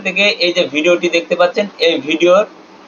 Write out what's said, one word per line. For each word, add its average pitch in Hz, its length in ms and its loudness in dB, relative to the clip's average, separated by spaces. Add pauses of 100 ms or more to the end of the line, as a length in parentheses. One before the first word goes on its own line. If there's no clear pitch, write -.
থেকে 190 180 -2 (220)
এই 180 120 0
যে 175 60 2 (100)
ভিডিওটি 175 340 0 (100)
দেখতে - 240 -4
পাচ্ছেন, 180 240 0 (220)
এই 165 60 2 (140)
ভিডিওর 175 360 2 (440)